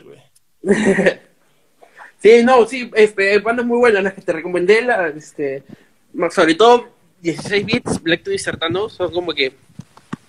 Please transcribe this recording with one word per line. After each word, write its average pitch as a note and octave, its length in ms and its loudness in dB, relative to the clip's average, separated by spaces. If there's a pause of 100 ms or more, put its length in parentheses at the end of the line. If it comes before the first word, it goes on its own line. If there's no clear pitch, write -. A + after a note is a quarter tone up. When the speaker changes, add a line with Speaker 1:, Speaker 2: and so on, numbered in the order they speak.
Speaker 1:
güey. - 160 -20 (440)
Speaker 2:
<laughs> G3 580 0 (1000)
Sí, A#3 240 6
no, A#3+ 240 4
sí, B3+ 280 -10
este, G#3 460 2
bandas A#3+ 260 -4
muy A#3+ 120 0
buenas A3+ 240 2
las F#3+ 120 -4
que - 80 -20
te F3 100 -4
recomendé, F3+ 500 0
la, G#3 260 -2
este, C#3+ 540 -10 (520)
más E3+ 200 -4
sobre D#3+ 200 2
todo A#3 340 4 (320)
dieciséis F3 440 -4
Bits, A#3 380 -4
Black E3 220 -4
Tony G3 140 -6
Sertano, F3 500 -6
son F3+ 240 -8
como E3+ 220 -6
que C3+ 180 -4 (760)